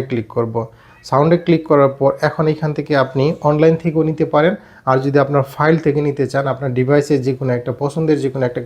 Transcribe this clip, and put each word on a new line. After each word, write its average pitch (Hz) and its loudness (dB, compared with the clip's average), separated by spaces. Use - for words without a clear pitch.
ক্লিক 117 -4
করব। 117 -2
সাউন্ডে 151 4
ক্লিক 160 2
করার 139 4
পর 135 2
এখন 160 -2
এখান 156 -4
থেকে 147 -6
আপনি 131 -2
অনলাইন 151 4
থেকেও 160 0
নিতে 156 -2
পারেন, 160 2
আর 131 4
যদি 143 2
আপনার 143 0
ফাইল 160 2
থেকে 147 0
নিতে 139 -2
চান, 139 -2
আপনার 139 -6
ডিভাইসে 143 2
যে 135 0
কোনো 131 -2
একটা 120 -6
পছন্দের 151 0
যে 135 -2
কোনো 135 -2
একটা 127 -6